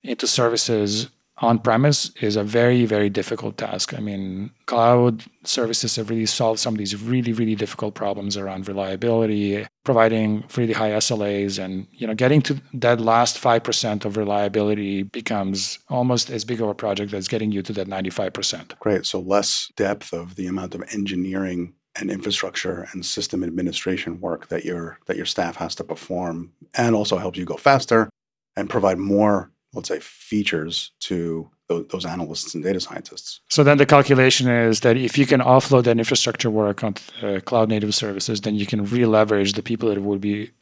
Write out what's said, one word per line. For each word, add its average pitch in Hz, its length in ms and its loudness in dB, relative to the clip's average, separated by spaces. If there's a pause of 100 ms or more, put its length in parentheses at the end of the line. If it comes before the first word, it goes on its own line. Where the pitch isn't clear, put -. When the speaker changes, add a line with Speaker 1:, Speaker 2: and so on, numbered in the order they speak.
Speaker 1:
into 127 240 -6
services 113 800 0 (340)
on-premise 120 680 2 (100)
is 107 160 0
a 104 80 0
very, 120 400 4
very 104 240 2
difficult 104 480 -4
task. 104 380 -6
I 110 60 -10
mean, 98 500 -8 (160)
cloud 120 580 4 (180)
services 117 540 -2
have 110 140 -6
really 113 160 0
solved 113 340 0
some 113 140 -2
of 107 40 -2
these 98 160 -4
really, 117 380 0
really 110 220 0
difficult 104 400 -4
problems 101 420 -4
around 95 320 -8
reliability, 104 1000 0 (160)
providing 113 640 4 (100)
really 113 200 0
high 107 180 0
S 107 180 0
L 107 120 -2
As, 101 360 -2
and, 95 340 -8
you 117 140 -8
know, 110 80 -4
getting 131 280 4
to 139 180 -2 (140)
that 120 260 2
last 113 380 2
five 117 240 2
percent 107 420 -2
of 104 140 -2
reliability 101 880 0
becomes 98 760 -4 (100)
almost 123 400 0
as 113 160 -6
big 117 160 -6
of 107 80 0
a 101 60 -2
project 101 400 -4
as 95 120 -6
getting 107 240 -2
you 101 120 -2
to 107 100 -8
that 98 160 -4
ninety-five 95 460 -4
percent. - 440 -8
Speaker 2:
Great. 98 280 0
So 95 140 -4
less 98 560 -2
depth 104 360 -4
of 87 240 -10
the 92 100 -6
amount 92 280 -6
of 90 180 -10
engineering 92 800 -4 (240)
and 98 140 -6
infrastructure 92 840 -6
and 92 140 -10
system 92 360 -4
administration 87 800 -4
work 87 280 -8
that - 180 -6
your, 85 400 -8
that 90 100 -4
your - 80 -8
staff 85 320 -4
has 82 200 -8
to 82 80 -10
perform, 85 680 -8 (220)
and 117 200 2
also 104 220 2
helps 90 220 -4
you 90 80 -6
go - 100 -6
faster 120 540 4 (460)
and 101 120 -4
provide 95 300 2
more, 101 520 2 (220)
let's 90 160 -10
say, 78 120 -4
features - 1000 -4
to 82 480 -6 (200)
tho-, 85 220 -2
those 90 160 -8
analysts 82 480 -8
and 78 100 -8
data 92 160 -2
scientists. - 680 -14
Speaker 1:
So 147 160 4
then 143 140 8
the 139 80 8
calculation 131 640 6
is 117 320 4
that 120 160 6
if 131 220 0
you 135 80 6
can 131 140 4
offload 127 440 6
that 117 140 4
infrastructure 117 520 0
work 104 340 0
on, 101 100 -2 (280)
uh, 98 220 -2
cloud 113 240 2
native 107 260 0
services, 101 460 -2
then 107 140 -2
you 101 120 -2
can 104 180 -2
re-leverage 107 680 4
the 104 80 -4
people 113 260 -2
that 101 120 0
would 98 200 -2
be 104 300 -4 (100)